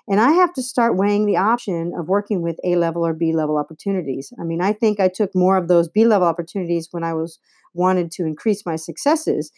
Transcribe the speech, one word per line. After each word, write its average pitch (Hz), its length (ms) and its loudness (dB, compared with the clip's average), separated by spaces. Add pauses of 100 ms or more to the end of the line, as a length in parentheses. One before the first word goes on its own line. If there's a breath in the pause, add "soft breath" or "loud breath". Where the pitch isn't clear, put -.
And 202 120 2
I 247 140 4
have 359 180 4
to 262 100 -4
start 233 340 0
weighing 208 300 2
the 202 100 2
option 180 640 0
of 160 80 -6
working 202 340 0
with 165 220 -4
A-level 170 420 0
or 165 80 0
B-level 160 460 0
opportunities. 147 800 -6
I 170 40 -6
mean, 165 180 -2
I 202 100 0
think 214 280 0
I 190 80 4
took 190 260 -2
more 185 220 4
of 180 100 -2
those 170 220 2
B-level 208 400 4
opportunities 170 640 -4
when 170 100 -6
I 165 100 -4
was, 165 280 -6 (340 soft breath)
wanted 180 380 0
to 175 120 -6
increase 180 400 -2
my 165 120 -4
successes, 160 800 -2